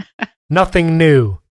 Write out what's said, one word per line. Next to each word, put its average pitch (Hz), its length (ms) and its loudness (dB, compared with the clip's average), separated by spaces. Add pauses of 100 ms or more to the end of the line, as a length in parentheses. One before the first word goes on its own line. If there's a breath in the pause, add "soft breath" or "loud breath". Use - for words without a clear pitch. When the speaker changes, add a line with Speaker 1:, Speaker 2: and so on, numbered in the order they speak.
Speaker 1:
<laughs> - 460 -16
Speaker 2:
Nothing 170 500 0
new. 131 400 2 (120)